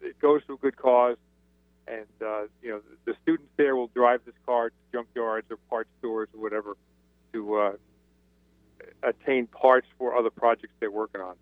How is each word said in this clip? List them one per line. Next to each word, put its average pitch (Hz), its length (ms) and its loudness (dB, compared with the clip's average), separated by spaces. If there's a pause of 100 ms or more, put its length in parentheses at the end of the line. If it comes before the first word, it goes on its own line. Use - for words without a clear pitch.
it - 180 -12
goes 147 280 4
to 139 60 -10
a 131 40 -12
good 139 200 -2
cause, 123 400 4 (720)
and, 110 200 -12 (140)
uh, 107 220 -6 (200)
you 120 60 -12
know, 107 120 -10 (240)
the 117 160 -4
students - 360 -2
there 139 180 2
will 123 120 -2
drive 123 380 4
this 120 100 -20 (100)
car 117 240 0
to - 280 -12
junkyards 113 540 -6
or 110 60 -12 (120)
parts 113 200 -6 (100)
stores 110 340 -6
or 110 80 -16
whatever 104 360 -6 (560)
to, 107 220 -4
uh, 104 180 2 (1300)
attain 127 440 -2
parts 127 400 4 (100)
for 123 180 -2
other 117 140 2
projects - 500 0
they're 107 120 -4
working 104 300 -6
on. 92 200 -12